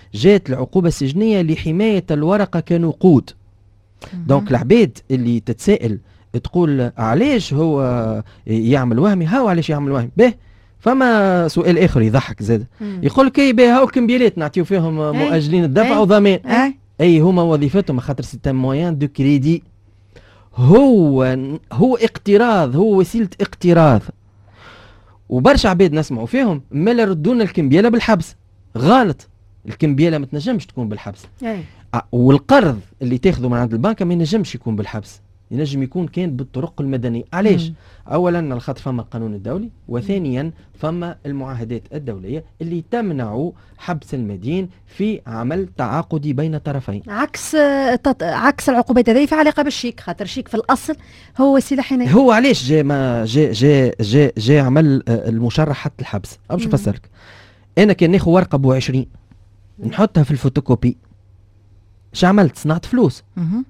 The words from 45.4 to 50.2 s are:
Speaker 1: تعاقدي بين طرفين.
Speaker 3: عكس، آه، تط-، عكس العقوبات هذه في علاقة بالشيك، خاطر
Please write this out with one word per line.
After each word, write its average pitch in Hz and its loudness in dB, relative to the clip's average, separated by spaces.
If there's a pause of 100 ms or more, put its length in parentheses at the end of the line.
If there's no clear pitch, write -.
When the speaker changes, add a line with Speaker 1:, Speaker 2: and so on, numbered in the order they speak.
Speaker 1:
تعاقدي 147 -6
بين 151 -4
طرفين. 135 -8
Speaker 3:
عكس، 247 -8
آه، 277 2
تط-، 254 -2
عكس 170 -2
العقوبات 247 2
هذه 262 4
في 311 -4
علاقة 302 2
بالشيك، 247 -8
خاطر 180 -12